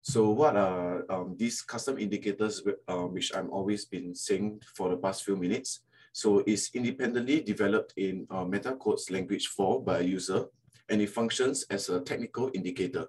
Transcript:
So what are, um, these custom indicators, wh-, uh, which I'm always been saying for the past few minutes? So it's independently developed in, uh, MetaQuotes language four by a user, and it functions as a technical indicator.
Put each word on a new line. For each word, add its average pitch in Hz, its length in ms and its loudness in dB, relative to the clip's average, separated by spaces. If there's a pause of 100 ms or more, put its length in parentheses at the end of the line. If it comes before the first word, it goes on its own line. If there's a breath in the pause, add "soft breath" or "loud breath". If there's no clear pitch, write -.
So 107 280 4
what 139 260 6
are, 90 540 2
um, 92 260 -4
these 117 280 -2
custom 120 340 -4
indicators, 104 640 -2
wh-, 98 280 -2
uh, 90 160 -2
which 90 280 -4
I'm 92 140 -4
always 98 360 -2
been 90 280 -8
saying 104 480 -2 (140)
for 92 140 -2
the 90 80 0
past 95 260 -2
few 98 120 0
minutes? - 460 -2 (320 soft breath)
So 101 320 6
it's 101 300 2
independently 123 680 2
developed 104 560 0
in, 95 320 -2
uh, 95 160 -4
MetaQuotes 101 640 -2
language 92 380 -2
four 101 360 2
by 90 160 2
a 90 40 2
user, 92 420 0 (420 soft breath)
and 104 140 4
it 101 80 2
functions 127 600 0
as 98 180 -4
a 90 100 2
technical 120 540 -4
indicator. 90 560 -2